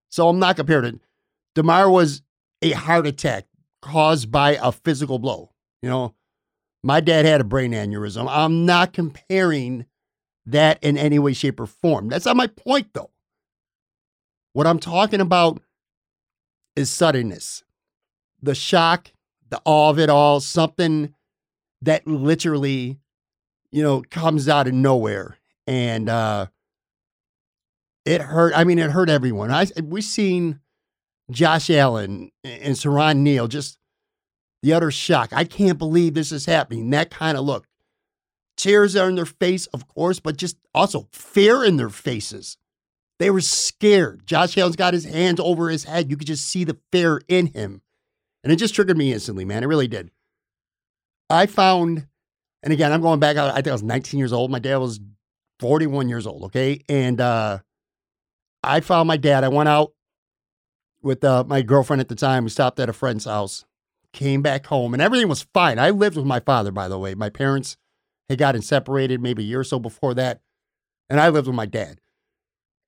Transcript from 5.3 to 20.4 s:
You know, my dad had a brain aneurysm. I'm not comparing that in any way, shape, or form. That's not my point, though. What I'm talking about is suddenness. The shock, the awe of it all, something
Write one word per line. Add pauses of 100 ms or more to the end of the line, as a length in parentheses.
You
know, (640)
my
dad
had
a
brain
aneurysm.
I'm
not
comparing (600)
that
in
any
way,
shape,
or
form.
That's
not
my
point,
though. (1400)
What
I'm
talking
about (1160)
is
suddenness. (760)
The
shock, (380)
the
awe
of
it
all,
something (680)